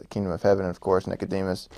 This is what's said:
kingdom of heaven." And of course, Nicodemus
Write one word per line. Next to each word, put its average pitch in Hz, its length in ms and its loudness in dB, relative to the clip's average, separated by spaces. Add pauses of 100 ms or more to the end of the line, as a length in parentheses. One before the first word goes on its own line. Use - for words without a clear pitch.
kingdom 98 240 -2
of 80 80 -6
heaven." 98 240 4
And 90 40 0
of 87 120 -8
course, 95 260 2
Nicodemus 95 720 -4